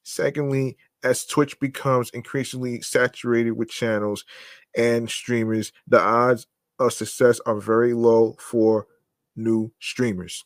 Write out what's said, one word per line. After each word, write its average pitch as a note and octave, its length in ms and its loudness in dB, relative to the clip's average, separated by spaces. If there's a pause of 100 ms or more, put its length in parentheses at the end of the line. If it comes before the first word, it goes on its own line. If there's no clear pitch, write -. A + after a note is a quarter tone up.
Secondly, C#3 720 -4 (280)
as B2+ 200 0
Twitch - 360 -2
becomes C3 500 -2
increasingly B2 720 -8
saturated A#2+ 720 0
with A2+ 180 -4
channels G#2 560 -4 (500)
and A#2 320 0
streamers, A2 640 -2 (160)
the G2 140 6
odds A#2 460 2 (320)
of B2 140 2
success A#2+ 520 2
are G#2+ 140 0
very A2+ 340 2
low A2+ 460 4
for A2 480 2 (480)
new A2 440 -2
streamers. F#2+ 680 -6